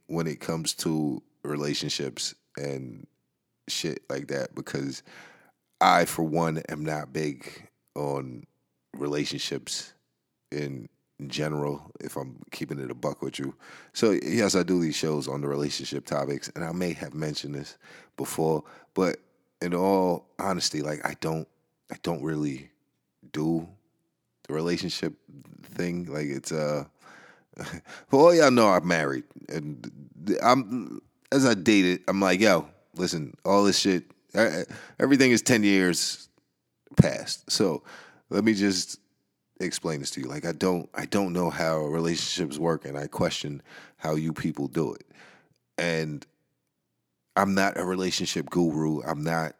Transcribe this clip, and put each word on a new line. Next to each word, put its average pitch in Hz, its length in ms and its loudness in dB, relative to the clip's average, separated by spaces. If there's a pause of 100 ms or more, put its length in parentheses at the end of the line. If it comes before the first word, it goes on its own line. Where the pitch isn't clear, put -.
when 82 200 -2
it 73 120 -6
comes 82 360 -4
to 78 460 -2 (220)
relationships 73 920 -4 (220)
and 67 500 -8 (600)
shit - 420 -6
like 69 180 -6
that, 69 260 -4
because 69 480 -8 (800)
I, 90 240 8
for - 180 -4
one, 80 360 0 (100)
am 76 160 -6
not 76 260 -6
big 73 560 -8 (280)
on 69 500 -6 (500)
relationships 71 1000 -6 (580)
in 69 360 -8 (400)
general, 73 720 -4
if - 160 -12
I'm 67 220 -10 (140)
keeping - 280 -8
it 64 120 -8
a 65 40 -10
buck 69 260 -6
with 69 180 -8
you. 67 160 -8 (380)
So, 113 180 4 (120)
yes, 98 320 2
I 90 80 4
do 90 160 2
these 80 160 0
shows 76 320 -2
on 71 140 -6
the 71 60 -4
relationship 71 580 -4
topics, 69 500 -4
and 82 80 -6
I 82 100 -6
may 87 200 -2
have 73 200 -10
mentioned 73 420 -6
this 71 220 -12 (400)
before, 80 460 0 (300)
but 92 240 2 (440)
in 87 120 -2
all 92 540 2 (100)
honesty, 87 440 -2
like, 73 240 -6
I 71 160 -4
don't, 80 260 -4 (440)
I - 120 -14
don't 82 180 -4
really 73 480 -4 (600)
do 82 360 -2 (800)
the - 60 -6
relationship 82 600 -4 (500)
thing. 87 420 -6
Like, 76 220 -6
it's, 69 240 -8
uh, 76 340 -2 (720)
<laughs> - 60 -12 (440)
for 135 120 4
all 175 160 10
y'all 147 160 8
know, 113 180 8
I'm 90 180 4
married, 73 360 0 (260)
and 73 400 -8 (520)
I'm, 113 600 0 (300)
as 135 140 4
I 120 80 6
dated, 92 540 6
I'm 95 120 0
like, 92 200 4
"Yo, 90 280 6 (280)
listen, 82 400 -4 (100)
all 101 180 6
this 98 160 4
shit, 95 240 2 (320)
e-, 104 60 2
e-, 87 220 2 (360)
everything 131 320 6
is 110 100 6
ten 113 220 4
years 92 680 2 (680)
past." - 540 2
So 85 320 0 (460)
let 101 140 2
me 113 120 6
just 95 440 0 (600)
explain 82 400 -4
this 69 120 -6
to 69 100 -8
you. 65 60 -8
Like, 73 180 -8
I 85 60 -2
don't, 87 440 0
I 76 100 -8
don't 98 280 0
know 87 180 2
how 80 340 0
relationships 82 720 -2
work, 80 280 0
and 71 120 -8
I 73 100 -8
question 78 540 -4 (360)
how 80 180 -4
you 78 180 -2
people 71 340 -4
do 71 260 -2
it. - 120 -18 (720)
And 80 480 -2 (1120)
I'm 98 200 4
not 98 220 2
a 90 80 -2
relationship 90 640 -2
guru. 78 540 2
I'm 76 200 -4
not 80 360 -2